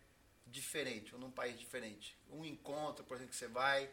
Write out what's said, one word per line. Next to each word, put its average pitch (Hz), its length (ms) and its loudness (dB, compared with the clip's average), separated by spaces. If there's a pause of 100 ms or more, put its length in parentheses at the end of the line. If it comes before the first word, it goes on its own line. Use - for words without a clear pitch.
(460)
diferente 123 680 -2
ou 123 60 -8
num 127 100 -6
país 123 280 0
diferente? - 580 -6 (140)
Um 156 120 -6
encontro, 147 640 -2
por 131 120 -4
exemplo, 127 160 -8
que - 40 -4
você 120 120 -2
vai, 135 360 8
o 135 80 -6